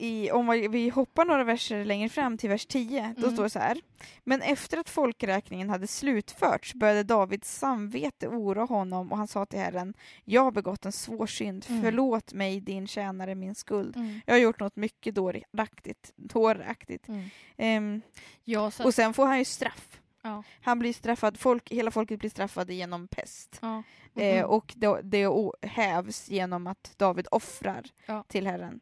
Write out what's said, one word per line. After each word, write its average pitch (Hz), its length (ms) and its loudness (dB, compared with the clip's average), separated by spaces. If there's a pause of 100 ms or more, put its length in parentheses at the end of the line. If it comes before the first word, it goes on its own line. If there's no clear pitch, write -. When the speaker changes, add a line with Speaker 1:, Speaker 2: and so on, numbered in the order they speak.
Speaker 1:
i, 226 300 -2
om 240 140 4
vi, 233 200 2
vi 233 220 0
hoppar 269 360 2
några 294 180 4
verser 233 420 -2
längre 208 240 0
fram 247 280 0
till 214 120 -2
vers 202 160 0
tio, 233 520 -2
då 240 60 0
Speaker 2:
Mm. 240 120 4
Speaker 1:
står 214 80 2
det 214 60 0
så 220 100 -4
här: 240 220 0 (420)
"Men 262 180 2
efter 285 360 -2
att 330 120 -6
folkräkningen 202 800 0
hade 190 180 -2
slutförts - 880 0
började 208 300 4
Davids 202 540 2
samvete 254 680 -4
oroa 214 380 -2
honom, 185 460 -2
och 208 60 -2
han 208 100 -2
sa 202 180 -4
till 202 140 -6
Herren: 180 340 -4 (300)
'Jag 226 180 6
har 262 100 4
begått 202 340 -4
en 196 60 -4
svår 220 360 -6
synd. 202 420 -6
Speaker 2:
Mm. 233 120 -2
Speaker 1:
Förlåt 233 520 2
mig, 196 260 -2
din 190 280 -6
tjänare, 190 480 -6
min 190 200 -8
skuld. - 400 -4
Speaker 2:
Mm. 220 300 -6
Speaker 1:
Jag - 80 4
har 247 60 10
gjort 233 200 6
något 202 160 -6
mycket 208 400 -6
dåraktigt, - 1000 -6
dåraktigt.'" - 920 0
Speaker 2:
Mm. 202 160 -8 (320)
Speaker 1:
Ehm, 214 440 0 (420)
Speaker 2:
Ja, 214 280 0
så - 120 -6
Speaker 1:
och 262 60 6
Speaker 2:
att 240 60 4
Speaker 1:
sen 226 180 4
får 269 120 6
han 269 140 6
ju 262 60 2
straff. - 540 -8 (260)
Speaker 2:
Ja. 208 180 -8 (180)
Speaker 1:
Han 240 180 2
blir 240 140 0
straffad, 220 460 0
folk, 247 320 2
hela 226 200 0
folket 220 280 -2
blir 214 100 -4
straffade 185 440 -4
genom 175 340 -8
pest. - 540 -12
Speaker 2:
Ja. 220 220 -6 (320)
Speaker 1:
Eh, 202 280 4
Speaker 2:
Mhm. - 60 0
Speaker 1:
och - 260 2
det, - 280 2
det 196 240 2
o-, 196 340 2
hävs 202 680 -2
genom 180 380 -2
att - 300 -12
David 185 340 2
offrar - 540 -2 (200)
Speaker 2:
Ja. 214 220 -8
Speaker 1:
till 196 200 -2
Herren. 175 340 -6